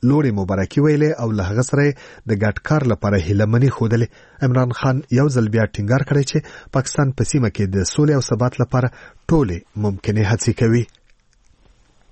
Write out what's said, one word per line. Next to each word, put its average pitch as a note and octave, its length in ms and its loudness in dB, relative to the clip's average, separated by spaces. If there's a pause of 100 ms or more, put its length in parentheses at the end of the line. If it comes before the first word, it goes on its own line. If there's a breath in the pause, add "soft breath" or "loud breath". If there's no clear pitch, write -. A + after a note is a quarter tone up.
لوړې C#3+ 300 2
مبارکي F#2+ 420 -2
ویلې D3+ 420 2
او A#2 80 -2
له G#2 200 -2
هغه A#2+ 180 -2
سره C#3 160 0
یې C#3+ 80 2 (360 loud breath)
د G#2 140 0
ګډ G#2 140 -2 (140)
کار D3 220 0
لپاره G2+ 360 0
هیله G2+ 240 2
مني B2 240 4
ښودلې. A#2 320 0 (340 loud breath)
عمران B2+ 380 0
خان C3+ 220 0 (180)
یو D3 80 4
ځل A2+ 260 0
بیا A2 100 2 (100)
ټینګار A2+ 340 0
کړی C#3+ 220 2
چې - 80 0 (340 loud breath)
پاکستان C3+ 400 -2
په - 200 -2
سیمه B2 160 2
کې G#2 160 -2 (100)
د F#2+ 180 -2
سولې D3+ 220 2
او C3 160 -2
ثبات B2 300 -2
لپاره B2+ 280 0 (400 loud breath)
ټولې A#2 300 0 (180)
ممکنې G#2 560 -2
هڅې A2 200 -2 (100)
کوي. A#2 240 2 (1300)